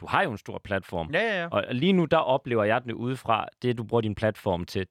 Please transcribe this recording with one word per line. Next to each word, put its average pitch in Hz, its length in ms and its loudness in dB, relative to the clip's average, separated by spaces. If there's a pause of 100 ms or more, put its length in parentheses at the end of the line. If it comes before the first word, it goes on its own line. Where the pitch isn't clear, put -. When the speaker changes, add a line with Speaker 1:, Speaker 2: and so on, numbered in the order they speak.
Speaker 1:
du 85 60 -14
har 170 160 2
jo 175 100 0
en 101 60 -8
stor 98 200 -12
platform. 92 540 -4
Speaker 2:
Ja, 170 80 0
ja, 214 200 -2
ja. 170 80 -6
Speaker 1:
Og 170 160 0 (100)
lige 156 180 4
nu, 180 120 6
der 160 140 2
oplever 123 460 2
jeg 117 200 2
det 120 80 -6
udefra. 113 560 -2 (140)
Det, 123 160 0
du 117 60 -8
bruger 117 160 2
din 110 140 0
platform 95 500 0
til, 95 260 -4